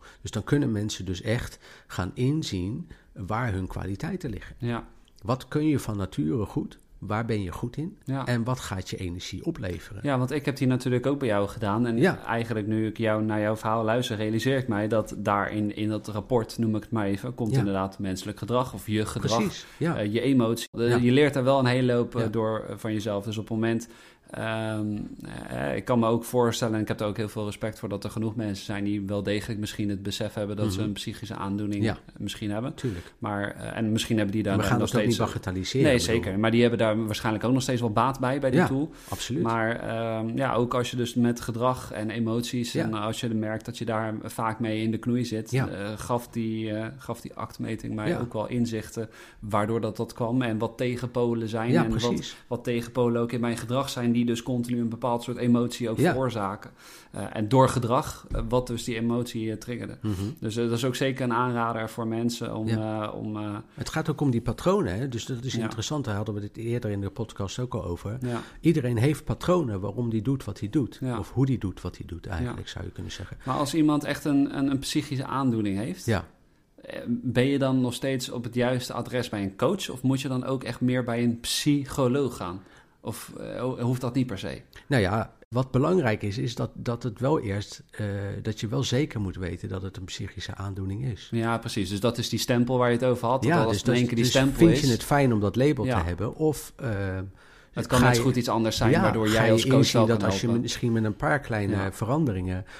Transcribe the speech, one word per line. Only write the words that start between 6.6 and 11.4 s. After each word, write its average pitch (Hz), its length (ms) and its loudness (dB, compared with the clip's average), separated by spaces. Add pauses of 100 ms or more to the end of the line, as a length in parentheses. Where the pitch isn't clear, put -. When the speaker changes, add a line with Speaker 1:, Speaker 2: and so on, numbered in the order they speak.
Speaker 1:
Waar 107 280 -4
ben 110 180 0
je 85 80 -4
goed 120 260 -6
in? 165 260 -6
Speaker 2:
Ja. 131 220 -4
Speaker 1:
En 120 180 2
wat 127 160 -2
gaat 95 300 -6
je 87 80 -6
energie 90 480 -8
opleveren? 101 580 -6
Speaker 2:
Ja, 139 140 2
want 127 140 2
ik 147 140 -2
heb 139 120 0
die 131 100 2
natuurlijk 123 380 2
ook 139 140 2
bij 135 80 0
jou 101 200 4